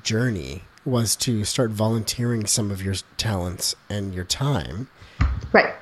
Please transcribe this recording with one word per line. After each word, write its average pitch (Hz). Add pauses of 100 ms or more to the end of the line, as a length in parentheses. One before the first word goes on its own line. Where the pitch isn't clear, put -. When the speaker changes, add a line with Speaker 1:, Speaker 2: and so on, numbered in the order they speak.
Speaker 1:
journey 101 (220)
was 117
to 110
start 113
volunteering 110
some 104
of 95
your 98 (220)
talents 92 (160)
and 98
your 90
time 101 (640)
Speaker 2:
Right. -